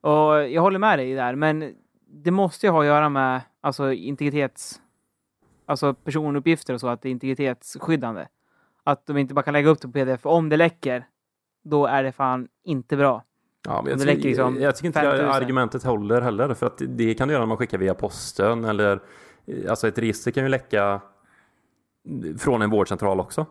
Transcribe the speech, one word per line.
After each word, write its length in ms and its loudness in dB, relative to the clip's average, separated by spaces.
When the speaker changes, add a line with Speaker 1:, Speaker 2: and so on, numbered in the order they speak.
Speaker 1:
Och 480 4
jag 120 0
håller 180 2
med 200 4
dig 140 -4
där, 220 -2
men 400 -2
det 240 -4
måste 340 0
ju 60 4
ha 80 4
att 60 4
göra 240 4
med, 320 0
alltså, 300 -4
integritets-, 880 -4
alltså 280 0
personuppgifter 800 -2
och 60 -6
så, 80 -4
att 140 -4
det 80 -6
är 20 -4
integritetsskyddande. 1160 -4
Att 220 -2
de 120 -4
inte 160 -2
bara 100 0
kan 100 0
lägga 160 4
upp 120 4
det 60 -12
på 60 -12
P 120 0
D 60 -2
F, 100 -2
för 80 -4
om 200 4
det 80 2
läcker, 480 0
då 220 2
är 180 2
det 80 -4
fan 360 -2
inte 340 -4
bra. 260 2
Speaker 2:
Ja, 160 -4
men 100 -2
jag 20 0
Speaker 1:
Om 60 -2
det 60 0
Speaker 2:
tycker, 0 -
Speaker 1:
läcker 240 2
liksom 320 0
Speaker 2:
jag 140 2
tycker 120 -6
inte 140 0
det 60 2
här 100 2
Speaker 1:
femtusen. 260 0
Speaker 2:
argumentet 400 -2
håller 380 0
heller, 320 0
för 120 -4
att 220 -4
det 260 0
kan 140 0
du 60 0
göra 80 2
när 60 0
man 100 -2
skickar 200 -4
via 160 2
posten, 720 -2
eller... 340 2
Alltså, 180 0
ett 100 -2
register 340 -2
kan 120 -2
ju 60 0
läcka 520 0
från 220 0
en 80 2
vårdcentral 500 2
också. 320 -4